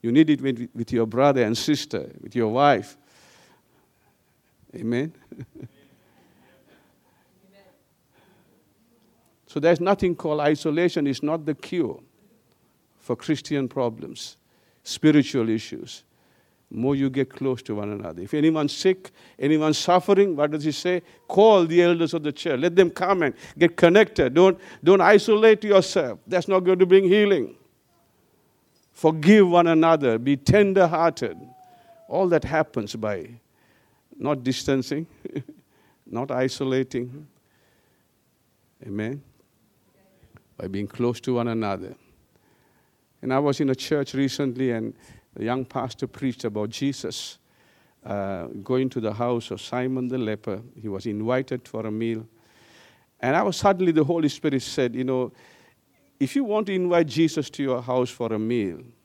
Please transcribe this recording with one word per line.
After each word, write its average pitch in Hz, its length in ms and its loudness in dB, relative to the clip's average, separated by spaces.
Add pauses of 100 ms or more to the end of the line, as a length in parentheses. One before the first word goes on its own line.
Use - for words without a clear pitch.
You 117 100 -2
need 151 160 6
it 139 140 2
with, 127 320 -4
with 117 180 -8
your 113 140 2
brother 127 380 2
and 113 120 0
sister, - 540 -4 (100)
with - 160 -12
your 113 120 0
wife. 123 500 0 (1800)
Amen? 120 380 -6 (200)
<laughs> - 320 -18 (3750)
So - 140 -8
there's 160 200 4
nothing 185 340 0
called 151 260 -4
isolation. 151 680 0
It's 135 160 -4
not 151 240 -4
the 151 80 -4
cure 160 460 -6 (1000)
for - 180 -6
Christian 143 500 -4
problems, - 680 -8 (460)
spiritual 143 680 2
issues. - 560 -8 (680)
More 131 260 -2
you 139 120 -2
get 131 220 -4
close 131 320 -6
to 107 140 -8
one 104 140 -8
another. 87 320 -10
If 104 120 -8
anyone's 151 380 2
sick, - 400 -2 (260)
anyone's 151 400 0
suffering, 185 560 2
what 147 160 0
does 151 140 -6
he 156 80 -2
say? 180 300 -4 (260)
Call 196 380 6
the 170 140 4
elders 170 340 2
of 156 100 -6
the 147 80 -4
church. 139 260 -4
Let 170 160 0
them 180 160 6
come 185 320 0
and 139 120 0 (220)
get 170 200 2
connected. 175 580 4
Don't, 190 240 6 (240)
don't 185 180 6
isolate 208 640 6
yourself. 185 640 2
That's 170 220 -2
not 190 120 2
going 180 200 2
to 190 60 6
bring 190 180 6
healing. 196 500 2 (1400)
Forgive 170 560 6
one 170 200 6
another. 160 500 4
Be 135 180 0
tender-hearted. 170 1000 2 (680)
All 180 200 0
that 160 140 2
happens 139 540 -4
by 104 320 -6 (880)
not 139 260 -4
distancing, 135 640 -4 (260)
<laughs> - 760 -18
not 117 260 -8
isolating. 131 920 -4 (1600)
Amen? 110 380 -8 (1300)
By 101 100 -12
being 98 220 -8
close 120 320 -4
to 127 140 -6
one 120 140 -2
another. 101 460 -6 (1300)
And 127 100 -6
I 135 60 0
was 143 220 -2
in 139 100 0
a 131 40 0
church 143 400 -6
recently, 131 560 -4
and 113 240 -6 (420)
a 107 60 -10
young 123 220 -4
pastor 127 420 -10
preached - 380 -8
about 104 260 -6
Jesus, - 680 -8 (640)
uh, 98 420 -8 (160)
going 127 280 -2
to 127 100 -6
the 107 120 -4
house 120 380 -4
of - 100 -10
Simon 127 460 -6
the 127 120 -8
leper. 107 440 -8 (180)
He 107 80 -12
was 95 180 -10
invited 117 600 -6
for 110 200 -10
a 107 40 -8
meal. 113 360 -6 (920)
And 131 160 -2
I 185 80 2
was, 202 140 -4
suddenly 185 340 2
the 156 140 2
Holy 160 240 0
Spirit 139 340 -4
said, 123 320 -4
"You 127 100 -4
know, 127 280 -4 (880)
if - 160 -2
you 277 80 -2
want 214 220 -2
to 202 60 -6
invite 175 360 2
Jesus 151 420 0
to - 120 -10
your 127 200 -2
house 123 280 -2
for 113 220 -6
a 107 60 -4
meal 107 420 -4 (240)